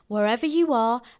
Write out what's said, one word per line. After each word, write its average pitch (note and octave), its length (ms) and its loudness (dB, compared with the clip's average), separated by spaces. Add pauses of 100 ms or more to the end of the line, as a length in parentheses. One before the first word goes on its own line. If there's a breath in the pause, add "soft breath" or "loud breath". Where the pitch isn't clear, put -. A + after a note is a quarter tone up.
wherever G#3+ 380 -2
you D#4+ 280 0
are A#3 280 0 (180 loud breath)